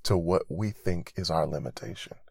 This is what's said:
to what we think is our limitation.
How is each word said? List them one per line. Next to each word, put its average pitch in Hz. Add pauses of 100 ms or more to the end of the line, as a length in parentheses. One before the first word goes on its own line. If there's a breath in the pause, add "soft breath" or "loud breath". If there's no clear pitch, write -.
to 101
what 87
we 104
think 92
is 85
our 80
limitation. - (140)